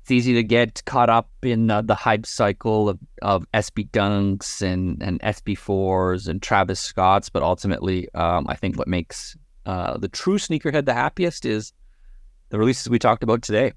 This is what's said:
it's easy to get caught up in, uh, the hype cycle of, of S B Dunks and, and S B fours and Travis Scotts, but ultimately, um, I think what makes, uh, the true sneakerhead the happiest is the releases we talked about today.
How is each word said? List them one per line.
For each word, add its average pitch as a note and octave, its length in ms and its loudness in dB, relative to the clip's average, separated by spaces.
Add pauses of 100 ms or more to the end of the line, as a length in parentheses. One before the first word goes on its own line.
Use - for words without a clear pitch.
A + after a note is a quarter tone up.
it's - 100 -4
easy B2 220 4
to A#2 100 4
get A2+ 420 2
caught A#2+ 240 2
up A2+ 200 2 (140)
in, A2+ 260 2
uh, G#2+ 120 2
the A2+ 120 0
hype A2 320 0
cycle G#2+ 640 0
of, F#2 100 -2 (240)
of F#2+ 320 0
S A2 160 0
B G#2+ 220 -6
Dunks G2+ 720 0
and, F2+ 420 -2
and F2+ 180 -4
S G#2 200 -4
B G2+ 140 -4
fours F#2+ 720 -2
and F#2 140 -6
Travis F#2+ 380 0
Scotts, F#2+ 500 2
but C#2+ 140 -2
ultimately, F#2 720 -2
um, E2+ 320 0
I - 80 -4
think - 220 -4
what - 100 -4
makes, - 480 -6 (300)
uh, F2+ 320 -4
the G2 100 -4
true - 300 0
sneakerhead D3 480 -2
the C3 80 2
happiest D3 520 -2
is A2 280 -4 (760)
the G#2 80 -4
releases A#2+ 320 2
we A#2+ 80 4
talked A2+ 260 4
about A#2 180 2
today. A2 360 0